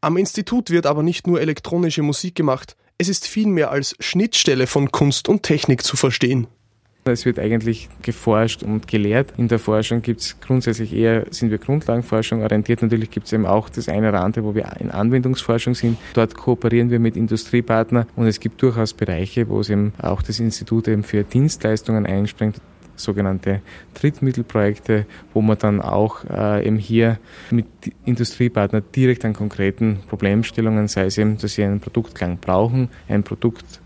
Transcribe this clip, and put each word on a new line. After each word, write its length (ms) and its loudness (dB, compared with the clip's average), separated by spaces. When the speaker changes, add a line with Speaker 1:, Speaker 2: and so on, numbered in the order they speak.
Speaker 1:
Am 120 2
Institut 540 -2
wird 160 2
aber 180 2
nicht 240 -2
nur 120 2
elektronische 600 -2
Musik 320 -2
gemacht, 420 -2
es 100 0
ist 200 -4
vielmehr 420 0
als 300 -4
Schnittstelle 680 2
von 240 0
Kunst 380 2
und 160 2
Technik 400 2
zu 120 0
verstehen. 520 2
Speaker 2:
Es 200 0
wird 140 0
eigentlich 500 -2
geforscht 640 0
und 240 -4
gelehrt. 480 0
In 100 0
der 140 2
Forschung 420 0
gibt's 380 -6
grundsätzlich 520 -2
eher, 380 2
sind 220 0
wir 60 -2
Grundlagenforschung 840 0
orientiert. 400 0
Natürlich 300 0
gibt's 200 -6
eben 140 2
auch 220 2
das 200 -8
eine 200 0
oder 140 2
andere, 220 -2
wo 120 -2
wir 240 -4
in 100 -6
Anwendungsforschung 840 0
sind. 200 0
Dort 200 2
kooperieren 560 2
wir 80 2
mit 180 2
Industriepartnern 880 0
und 100 2
es 140 0
gibt 200 -6
durchaus 340 2
Bereiche, 540 -2
wo 120 0
es 100 -2
eben 220 0
auch 200 -2
das 180 -6
Institut 480 -2
eben 160 0
für 180 -2
Dienstleistungen 840 0
einspringt, 540 -2
sogenannte 680 -2
Drittmittelprojekte, 1120 0
wo 80 2
man 180 4
dann 220 2
auch, 440 0
äh, 400 0
eben 120 2
hier 420 2
mit 160 2
Industriepartnern 800 0
direkt 300 2
an 80 0
konkreten 760 -2
Problemstellungen, 800 0
sei 180 -2
es 120 -2
eben, 200 2
dass 160 -6
sie 100 0
einen 160 0
Produktklang 560 -4
brauchen, 540 0
ein 160 0
Produkt 600 -6